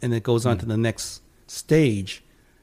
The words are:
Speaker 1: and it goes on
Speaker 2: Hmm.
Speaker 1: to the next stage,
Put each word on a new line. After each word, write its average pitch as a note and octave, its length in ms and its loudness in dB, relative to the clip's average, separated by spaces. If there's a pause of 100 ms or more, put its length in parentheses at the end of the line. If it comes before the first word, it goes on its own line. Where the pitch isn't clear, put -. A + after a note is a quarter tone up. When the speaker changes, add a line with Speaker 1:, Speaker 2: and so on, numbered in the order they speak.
Speaker 1:
and B2 120 -2
it A2+ 100 -2
goes A#2 220 0
on A#2+ 100 2
Speaker 2:
Hmm. F#2 60 -4
Speaker 1:
to A2+ 60 -6
the A2 100 0
next - 440 -4 (260)
stage, A#2 760 0 (400)